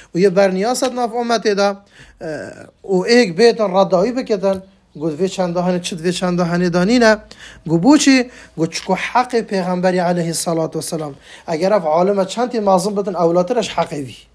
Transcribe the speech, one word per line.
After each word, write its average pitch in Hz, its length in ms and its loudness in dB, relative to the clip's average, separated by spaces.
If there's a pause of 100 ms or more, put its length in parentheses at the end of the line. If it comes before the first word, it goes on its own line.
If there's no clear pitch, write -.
(140)
و 170 40 -4
يه 196 120 4
برنياست 196 640 0
ناف 247 220 -4
امته 233 400 0
ده، 196 240 0 (440)
اه، 147 480 -12 (140)
و 185 220 0
ايك 233 260 4
بيتن 226 460 2
ردائي 190 340 2
بكتن، 196 500 -2 (340)
گو 156 120 -6 (120)
وی 185 100 0
چنده 180 320 -2
هنه، 180 180 0
چد 180 220 -8
وی 180 100 -2
چنده 180 320 -2
هنه 175 260 0
دانینه؟ 220 420 4 (580)
گو 165 80 2
بو 254 200 6
چی؟ 262 340 2 (260)
گو 156 100 -2
چکو - 280 -6
حق 247 440 -2
پیغمبری 180 600 -2
علیه 175 280 0
الصلاة 160 480 -4
والسلام. 156 400 -8 (320)
اگر 175 260 0
اف 190 120 2
عالم 185 400 2
چند 233 240 -4
تی 240 100 -4
مازن 196 360 2
بتن 196 200 -4
اولاترش 180 540 0
حق 165 240 -4
وی. 135 240 -10 (180)